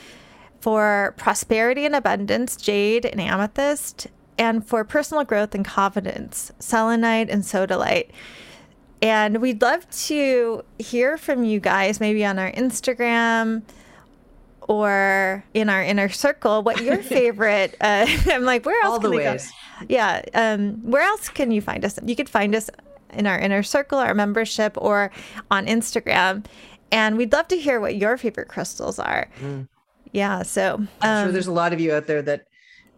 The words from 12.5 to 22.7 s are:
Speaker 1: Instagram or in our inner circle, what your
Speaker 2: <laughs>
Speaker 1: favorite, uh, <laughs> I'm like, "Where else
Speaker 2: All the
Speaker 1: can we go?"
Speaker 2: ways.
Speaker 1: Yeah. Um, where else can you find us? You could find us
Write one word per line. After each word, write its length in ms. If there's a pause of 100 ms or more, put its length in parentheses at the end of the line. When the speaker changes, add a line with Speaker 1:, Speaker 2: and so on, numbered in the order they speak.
Speaker 1:
Instagram 1120 (1040)
or 760 (100)
in 160
our 140
inner 260
circle, 540
what 180
your 160
Speaker 2:
<laughs> 60
Speaker 1:
favorite, 800
uh, 240 (120)
<laughs> 140
I'm 120
like, 220
"Where 180
else 100
Speaker 2:
All 60
the 100
Speaker 1:
can 80
we 60
go?" 80
Speaker 2:
ways. 200 (380)
Speaker 1:
Yeah. 320 (120)
Um, 560
where 120
else 260
can 240
you 100
find 220
us? 220
You 100
could 140
find 260
us 140 (420)